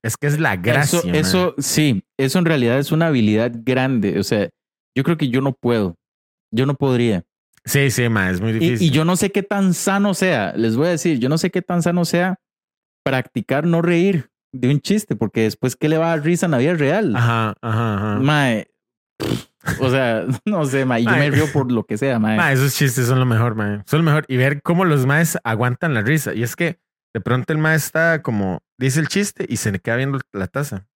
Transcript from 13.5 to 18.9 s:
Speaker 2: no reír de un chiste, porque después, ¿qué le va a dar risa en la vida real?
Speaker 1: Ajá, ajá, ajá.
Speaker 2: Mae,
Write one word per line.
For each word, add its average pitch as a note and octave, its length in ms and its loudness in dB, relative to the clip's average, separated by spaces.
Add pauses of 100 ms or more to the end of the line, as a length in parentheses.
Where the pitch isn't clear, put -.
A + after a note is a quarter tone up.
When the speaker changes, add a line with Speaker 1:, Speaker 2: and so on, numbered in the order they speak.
Speaker 2:
no E3+ 160 2
reír F3 480 0 (240)
de B2+ 160 -2
un D3 100 2
chiste, G3+ 360 -2
porque A2 260 -2
después, A2 340 -2
¿qué D3+ 140 -2
le D#3+ 80 2
va E3 100 0
a - 80 0
dar D3 80 -4
risa E3+ 220 0
en E3+ 60 0
la C#3 80 2
vida D#3 160 2
real? D3+ 400 0
Speaker 1:
Ajá, A#2 460 0
ajá, A2 340 -2
ajá. G#2 240 -2
Speaker 2:
Mae, C3+ 520 0 (460)